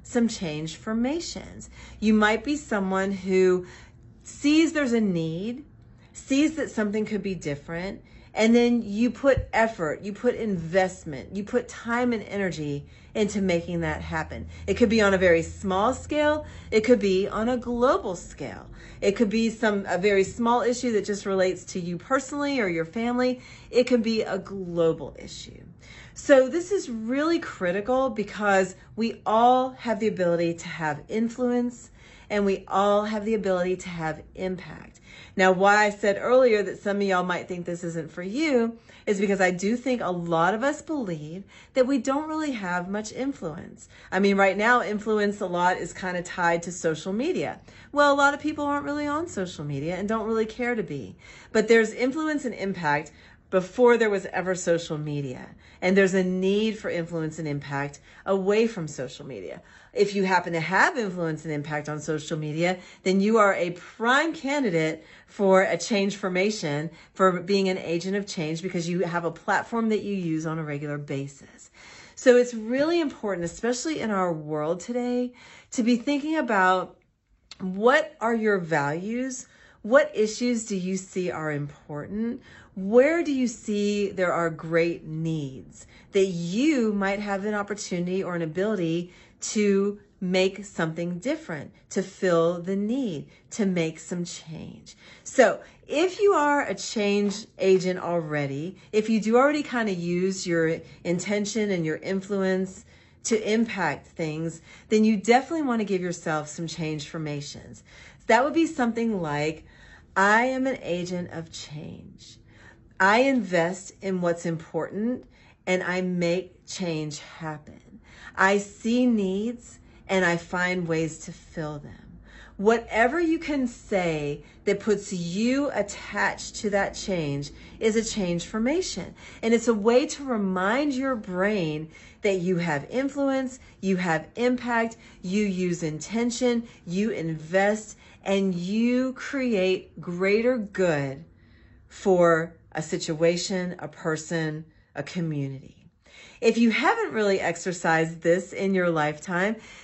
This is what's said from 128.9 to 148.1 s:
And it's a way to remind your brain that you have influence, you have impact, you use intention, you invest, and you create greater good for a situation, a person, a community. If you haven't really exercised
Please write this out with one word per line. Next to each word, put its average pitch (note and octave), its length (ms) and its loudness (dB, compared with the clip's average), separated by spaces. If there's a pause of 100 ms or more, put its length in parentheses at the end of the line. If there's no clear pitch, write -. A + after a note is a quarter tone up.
And A3+ 120 2
it's A3+ 140 2
a A#3 60 6
way A#3 320 4
to D4 180 -8
remind A3 720 0
your C4 240 -2
brain F3+ 720 -2 (320)
that G3 180 2
you F3 180 0
have D#3+ 320 -2
influence, C4+ 720 -2 (220)
you F#3+ 160 2
have E3 380 0
impact, A#3+ 600 0 (260)
you G3 220 0
use F3+ 400 -2
intention, A#3 800 0 (220)
you F#3+ 240 -2
invest, E3+ 880 0 (260)
and G3 320 2
you A#3 580 0
create G#3+ 880 -2
greater G3+ 580 2
good D#3+ 680 0 (640)
for E3+ 680 4 (200)
a D#3 60 -6
situation, F3 960 -2
a D3+ 100 -10
person, D#3 800 -4 (300)
a D3 80 -6
community. C#3+ 760 -6 (640)
If A3+ 160 4
you A#3 140 6
haven't E4 420 2
really G#3 260 2
exercised E3 840 -2